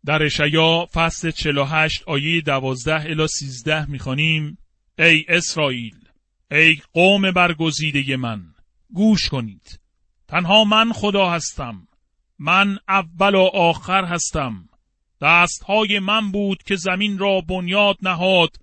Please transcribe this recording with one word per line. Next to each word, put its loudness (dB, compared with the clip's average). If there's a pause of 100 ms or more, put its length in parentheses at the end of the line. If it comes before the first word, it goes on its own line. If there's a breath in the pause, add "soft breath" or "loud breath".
در 2
اشعیا 2
فصل -2
چهل -4
و 0
هشت -2
آیه -2
دوازده -2
الی -2
سیزده -6
می‌خوانیم: -4 (400)
"ای 4
اسرائیل، -2 (560)
ای 4 (160)
قوم 4
برگزیده -2
من، -6 (520)
گوش 2
کنید. -10 (480)
تنها 2
من 2
خدا 0
هستم. -8 (520)
من 0 (100)
اول 0
و 6 (120)
آخر 0
هستم. -6 (520)
دستهای 2
من -2
بود -2
که -4
زمین -2
را 0
بنیاد 0
نهاد 2